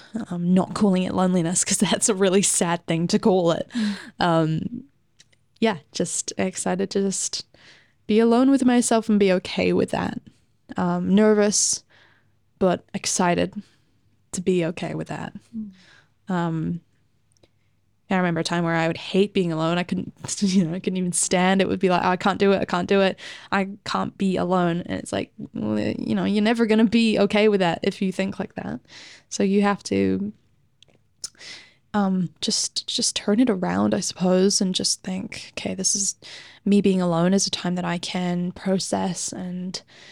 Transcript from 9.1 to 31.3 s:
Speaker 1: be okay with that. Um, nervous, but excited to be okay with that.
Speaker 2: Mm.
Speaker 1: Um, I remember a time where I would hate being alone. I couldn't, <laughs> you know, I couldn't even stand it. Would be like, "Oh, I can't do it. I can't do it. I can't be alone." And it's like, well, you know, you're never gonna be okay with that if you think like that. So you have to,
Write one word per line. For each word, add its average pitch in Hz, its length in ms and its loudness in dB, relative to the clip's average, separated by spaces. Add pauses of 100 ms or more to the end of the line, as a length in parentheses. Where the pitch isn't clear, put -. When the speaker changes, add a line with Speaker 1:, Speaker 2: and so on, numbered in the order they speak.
Speaker 1:
be 196 140 4
okay 180 400 0
with 180 200 0
that. - 280 -4 (560)
Um, 180 400 0
nervous, 214 680 2 (760)
but 185 240 0 (100)
excited 175 600 0 (800)
to 185 80 -6
be 180 240 0
okay 165 280 -6
with 160 140 -8
that. - 260 -10 (220)
Speaker 2:
Mm. 214 160 -10 (560)
Speaker 1:
Um, 170 540 -4 (1300)
I 190 60 2
remember 175 220 0
a 165 40 -2
time 175 200 -2
where 165 120 0
I 165 120 0
would 165 100 -4
hate 202 360 -2
being 175 180 0
alone. 160 260 0
I 180 60 -2
couldn't, 180 300 -6 (140)
<laughs> - 120 -8
you 190 260 2
know, 160 100 -4
I 190 40 -8
couldn't 185 180 -4
even 180 160 -2
stand 185 480 2
it. 185 60 2
Would 190 120 -2
be 190 100 2
like, 175 140 2
"Oh, 185 60 2
I 180 80 0
can't 190 220 -2
do 196 140 4
it. 190 80 2
I - 40 0
can't 180 240 -2
do 196 120 4
it. 185 180 0 (320)
I 196 180 -2 (160)
can't 190 320 -6
be 190 200 0
alone." 175 480 0
And - 140 -6
it's - 140 -12
like, - 180 -6 (220)
well, 214 260 -4
you 214 360 -4
know, 185 100 -2
you're 208 180 0
never 233 220 2
gonna 220 200 4
be 226 340 2
okay 208 300 4
with 202 100 2
that 175 240 0
if - 180 -4
you 185 100 0
think 190 280 -4
like - 160 -10
that. 220 240 -10 (500)
So - 140 -2
you 202 180 4
have 202 220 0
to, 196 500 0 (1600)